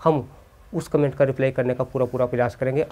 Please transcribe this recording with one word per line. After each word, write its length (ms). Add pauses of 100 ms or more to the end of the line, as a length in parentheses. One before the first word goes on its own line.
हम 240 (460)
उस 140
कमेंट 260
का 100
रिप्लाई 260
करने 240
का 100
पूरा 220
पूरा 200
प्रयास 280
करेंगे। 380